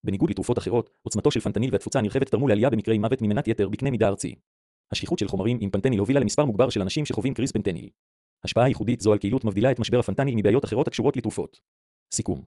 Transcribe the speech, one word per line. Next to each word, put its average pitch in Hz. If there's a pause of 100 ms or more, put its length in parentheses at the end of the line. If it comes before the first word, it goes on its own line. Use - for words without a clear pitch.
בניגוד 107
לתרופות 113
אחרות, 107 (120)
עוצמתו 120
של 120
פנטניל 127
והתפוצה 127
הנרחבת 110
תרמו 131
לעלייה 110
במקרי 110
מוות 110
ממנת 104
יתר 104
בקנה 135
מידה 110
ארצי. 98 (560)
השכיחות -
של 101
חומרים 101
עם 98
פנטניל 101
הובילה 127
למספר 131
מוגבר 120
של 104
אנשים 143
שחווים 120
קריז 127
פנטניל. - (540)
השפעה 120
ייחודית 107
זו 104
על 104
קהילות 113
מבדילה 107
את 117
משבר 107
הפנטניל 104
מבעיות 104
אחרות 117
הקשורות 127
לתרופות. 107 (540)
סיכום. 67